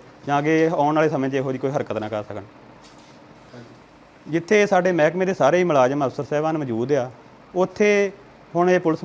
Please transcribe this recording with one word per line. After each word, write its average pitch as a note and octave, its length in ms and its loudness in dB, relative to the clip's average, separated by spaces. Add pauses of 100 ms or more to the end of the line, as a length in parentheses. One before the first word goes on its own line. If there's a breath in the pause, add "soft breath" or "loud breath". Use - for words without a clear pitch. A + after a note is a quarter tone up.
(280)
ਜਾਂ C#3+ 140 0
ਕਿ D#3+ 320 2
ਆਉਣ D3+ 220 0
ਵਾਲੇ D#3 140 2
ਸਮੇਂ C3+ 200 -2
'ਚ C3 40 -8
ਇਹੋ C3+ 180 -2
ਜਿਹੀ C3 80 -6
ਕੋਈ C3+ 120 -4
ਹਰਕਤ A#2+ 260 -4
ਨਾ G#2+ 120 -8
ਕਰ G#2+ 140 -6
ਸਕਣ। G#2 180 -14 (1900)
ਜਿੱਥੇ E3+ 380 2
ਸਾਡੇ F#3 260 2
ਮਹਿਕਮੇ E3+ 340 2
ਦੇ F#3 80 -2
ਸਾਰੇ D3 240 4
ਹੀ F3+ 60 4
ਮੁਲਾਜ਼ਮ C#3+ 420 2
ਅਫਸਰ B2+ 180 -6
ਸਾਹਿਬਾਨ D#3 340 -2
ਮੌਜੂਦ B2+ 360 -4
ਆ, B2+ 180 -2 (440)
ਉੱਥੇ G3+ 560 0 (440)
ਹੁਣ F3 140 2
ਇਹ F3+ 100 4
ਪੁਲਿਸ D#3+ 260 -2